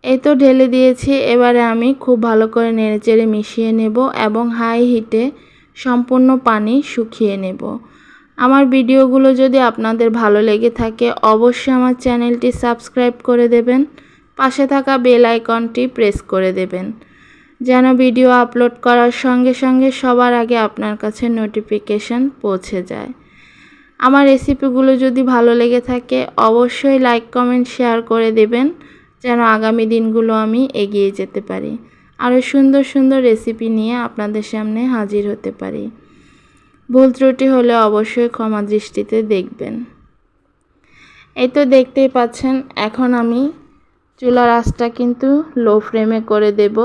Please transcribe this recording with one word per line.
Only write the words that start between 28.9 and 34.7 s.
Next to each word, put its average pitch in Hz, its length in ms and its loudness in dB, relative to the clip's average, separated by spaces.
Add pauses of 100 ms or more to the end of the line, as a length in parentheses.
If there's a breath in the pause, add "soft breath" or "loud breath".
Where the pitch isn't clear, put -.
যেন 240 140 0 (160)
আগামী 220 380 0
দিনগুলো 226 400 0 (120)
আমি 226 160 -2 (220)
এগিয়ে 202 260 -2 (100)
যেতে 190 300 -8
পারি, 190 240 -8 (500 soft breath)
আরও 247 140 2 (140)
সুন্দর 277 320 4 (100)
সুন্দর 269 260 2 (100)
রেসিপি 226 380 -2 (100)
নিয়ে 220 180 -4 (120)
আপনাদের 214 440 -8
সামনে 214 300 -6 (140)